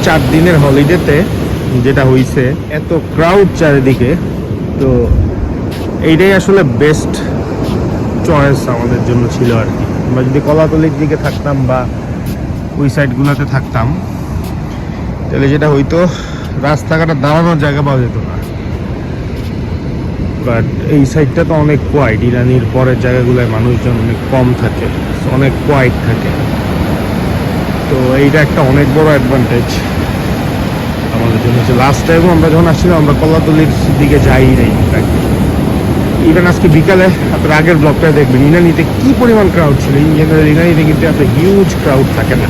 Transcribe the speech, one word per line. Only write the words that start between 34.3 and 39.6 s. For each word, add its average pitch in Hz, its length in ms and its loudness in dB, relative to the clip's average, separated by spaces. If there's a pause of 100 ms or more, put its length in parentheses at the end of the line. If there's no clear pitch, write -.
নাই। 127 260 4 (1600)
Even 175 220 2
আজকে - 160 2
বিকালে 180 380 4
আপনার - 460 0
আগের 156 260 2
ব্লগটা 151 340 2
দেখবেন, 131 380 2
ইরানিতে 165 340 4
কি 254 360 0
পরিমাণ 220 340 4
ক্রাউড 156 300 2